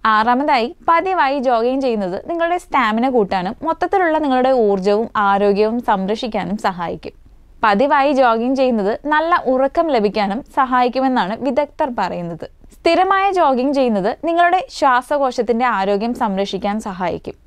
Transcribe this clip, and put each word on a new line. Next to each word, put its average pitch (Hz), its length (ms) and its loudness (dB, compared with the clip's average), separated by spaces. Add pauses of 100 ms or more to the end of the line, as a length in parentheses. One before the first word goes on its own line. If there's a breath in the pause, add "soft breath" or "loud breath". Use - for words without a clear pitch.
ആറാമതായി, 254 680 2 (120)
പതിവായി 330 520 0
ജോഗിംഗ് 247 420 0
ചെയ്യുന്നത് 208 480 -4
നിങ്ങളുടെ 339 280 -2
സ്റ്റാമിന 240 520 0
കൂട്ടാനും 196 540 -2
മൊത്തത്തിലുള്ള 330 540 0
നിങ്ങളുടെ 262 340 0
ഊർജ്ജവും 208 640 0
ആരോഗ്യവും 202 640 2
സംരക്ഷിക്കാനും 208 800 -2
സഹായിക്കും. 175 640 -8 (420)
പതിവായി 269 480 4
ജോഗിംഗ് 247 460 2
ചെയ്യുന്നത് 233 480 0
നല്ല 311 400 0
ഉറക്കം 269 420 0
ലഭിക്കാനും 214 560 0 (120)
സഹായിക്കുമെന്നാണ് 254 760 0 (100)
വിദഗ്ധർ 269 540 -2
പറയുന്നത്. 175 480 -6 (280)
സ്ഥിരമായ 381 580 2
ജോഗിംഗ് 285 420 2
ചെയ്യുന്നത് 240 500 0
നിങ്ങളുടെ 349 460 2
ശ്വാസകോശത്തിന്റെ 254 960 0
ആരോഗ്യം 202 480 0
സംരക്ഷിക്കാൻ 202 680 -2
സഹായിക്കും. 180 540 -6 (140)